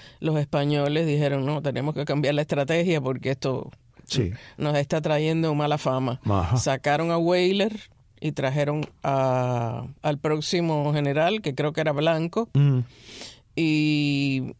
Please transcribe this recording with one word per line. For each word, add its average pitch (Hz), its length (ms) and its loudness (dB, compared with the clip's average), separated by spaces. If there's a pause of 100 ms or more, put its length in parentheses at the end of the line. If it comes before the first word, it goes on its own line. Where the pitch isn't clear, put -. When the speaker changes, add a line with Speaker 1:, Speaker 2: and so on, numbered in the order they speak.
(200)
Speaker 1:
los 156 180 0
españoles 147 680 0
dijeron, 143 400 0
"No, 147 160 -2
tenemos 139 320 -2
que 147 100 -4
cambiar 147 300 0
la 147 80 2
estrategia 160 580 0
porque 131 300 -4
esto 135 400 -4 (360)
Speaker 2:
Sí. 98 260 -2 (260)
Speaker 1:
nos 147 180 0
está 147 240 0
trayendo 156 540 0
mala 147 240 0
fama". 131 460 -2
Speaker 2:
Ajá. 98 340 2
Speaker 1:
Sacaron 147 520 0
a 170 80 0
Weyler 185 640 2 (400)
y 151 120 -4
trajeron 147 540 -2 (160)
a, 127 840 0 (160)
al 151 160 -2
próximo 151 760 0
general, 151 500 2
que 143 120 -4
creo 147 180 -2
que 160 80 -4
era 156 120 0
Blanco. 165 640 0
Speaker 2:
Mm. 139 260 4 (760)
Speaker 1:
Y, 147 1040 2